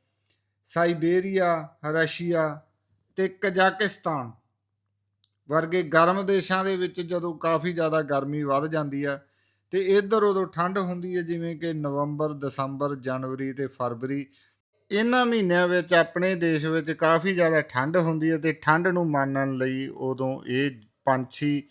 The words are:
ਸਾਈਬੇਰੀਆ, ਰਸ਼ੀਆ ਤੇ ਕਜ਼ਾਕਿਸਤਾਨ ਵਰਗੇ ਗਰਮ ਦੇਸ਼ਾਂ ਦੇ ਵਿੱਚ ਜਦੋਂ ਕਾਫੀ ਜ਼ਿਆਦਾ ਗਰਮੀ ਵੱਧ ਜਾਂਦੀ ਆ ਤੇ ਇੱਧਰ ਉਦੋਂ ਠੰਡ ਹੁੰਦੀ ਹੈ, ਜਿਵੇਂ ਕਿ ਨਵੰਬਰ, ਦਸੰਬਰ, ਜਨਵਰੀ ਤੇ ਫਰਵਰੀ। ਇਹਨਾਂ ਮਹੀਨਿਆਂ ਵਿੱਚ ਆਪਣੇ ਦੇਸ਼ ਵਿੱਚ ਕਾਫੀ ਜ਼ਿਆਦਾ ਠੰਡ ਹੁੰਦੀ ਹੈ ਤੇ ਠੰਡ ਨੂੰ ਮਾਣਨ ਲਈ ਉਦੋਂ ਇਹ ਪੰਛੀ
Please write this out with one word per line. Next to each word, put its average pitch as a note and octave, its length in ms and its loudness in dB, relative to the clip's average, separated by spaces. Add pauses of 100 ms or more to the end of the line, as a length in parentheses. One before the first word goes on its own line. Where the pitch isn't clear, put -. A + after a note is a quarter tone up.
(680)
ਸਾਈਬੇਰੀਆ, F3 1000 0 (160)
ਰਸ਼ੀਆ D#3+ 760 -2 (560)
ਤੇ F#3+ 120 0
ਕਜ਼ਾਕਿਸਤਾਨ F#3 1040 -2 (1160)
ਵਰਗੇ E3 340 2
ਗਰਮ E3+ 440 2
ਦੇਸ਼ਾਂ F#3+ 380 0
ਦੇ F#3+ 120 0
ਵਿੱਚ F3+ 240 -4
ਜਦੋਂ E3+ 380 -6
ਕਾਫੀ E3 340 0
ਜ਼ਿਆਦਾ D#3+ 300 0
ਗਰਮੀ C#3+ 400 -2
ਵੱਧ C#3+ 240 0
ਜਾਂਦੀ C#3+ 380 -4
ਆ C#3 160 -4 (500)
ਤੇ F#3 80 -2 (200)
ਇੱਧਰ G#3 240 2
ਉਦੋਂ F#3+ 240 2
ਠੰਡ F3+ 320 -2
ਹੁੰਦੀ F3+ 380 -4
ਹੈ, F3 60 0
ਜਿਵੇਂ E3 340 -6
ਕਿ E3 160 -4
ਨਵੰਬਰ, D3 600 -2
ਦਸੰਬਰ, C#3 640 -4
ਜਨਵਰੀ C3 580 -6
ਤੇ C3+ 140 -4
ਫਰਵਰੀ। B2+ 600 -6 (640)
ਇਹਨਾਂ A#3+ 360 2
ਮਹੀਨਿਆਂ F3+ 420 2
ਵਿੱਚ F3 260 2
ਆਪਣੇ F3 400 2
ਦੇਸ਼ E3 320 0
ਵਿੱਚ D#3+ 260 -2
ਕਾਫੀ E3 420 2
ਜ਼ਿਆਦਾ D#3+ 260 4
ਠੰਡ D3 360 -2
ਹੁੰਦੀ D#3+ 340 2
ਹੈ D#3+ 80 2
ਤੇ D#3 140 0
ਠੰਡ D#3+ 360 4
ਨੂੰ F3 220 2
ਮਾਣਨ C3+ 460 0
ਲਈ C3 320 -2
ਉਦੋਂ C3 580 -4
ਇਹ C3+ 240 0 (340)
ਪੰਛੀ C3+ 680 0